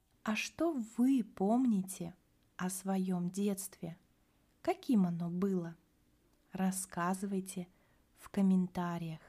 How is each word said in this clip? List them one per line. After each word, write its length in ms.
а 120
что 380
вы 260
помните 880
о 120
своем 600
детстве? 680
Каким 440
оно 240
было? 480
Рассказывайте 1160
в 120
комментариях. 1000